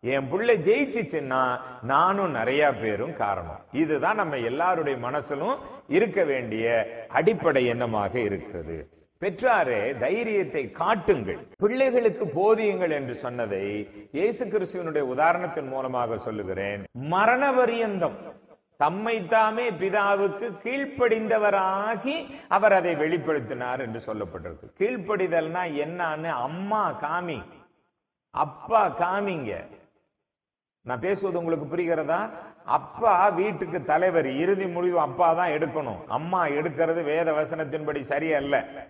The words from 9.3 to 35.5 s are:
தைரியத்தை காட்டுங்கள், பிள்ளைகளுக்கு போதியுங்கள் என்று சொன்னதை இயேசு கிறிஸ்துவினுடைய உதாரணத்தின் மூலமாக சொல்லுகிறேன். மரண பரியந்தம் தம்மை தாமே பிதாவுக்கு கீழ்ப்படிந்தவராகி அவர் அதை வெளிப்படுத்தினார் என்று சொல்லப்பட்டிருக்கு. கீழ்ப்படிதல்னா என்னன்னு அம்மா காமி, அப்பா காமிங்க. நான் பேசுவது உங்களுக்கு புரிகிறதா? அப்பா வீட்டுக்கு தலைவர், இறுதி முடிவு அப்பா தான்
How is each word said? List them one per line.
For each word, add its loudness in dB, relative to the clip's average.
தைரியத்தை -2
காட்டுங்கள், 0
பிள்ளைகளுக்கு 2
போதியுங்கள் 2
என்று -2
சொன்னதை -4
இயேசு -2
கிறிஸ்துவினுடைய -2
உதாரணத்தின் 0
மூலமாக -4
சொல்லுகிறேன். -4
மரண 2
பரியந்தம் 0
தம்மை -2
தாமே 2
பிதாவுக்கு 0
கீழ்ப்படிந்தவராகி 0
அவர் 6
அதை 4
வெளிப்படுத்தினார் -2
என்று -6
சொல்லப்பட்டிருக்கு. -10
கீழ்ப்படிதல்னா 0
என்னன்னு -4
அம்மா -2
காமி, -4
அப்பா 2
காமிங்க. -2
நான் -4
பேசுவது -2
உங்களுக்கு -2
புரிகிறதா? 0
அப்பா 4
வீட்டுக்கு -2
தலைவர், 4
இறுதி 0
முடிவு 0
அப்பா 4
தான் 2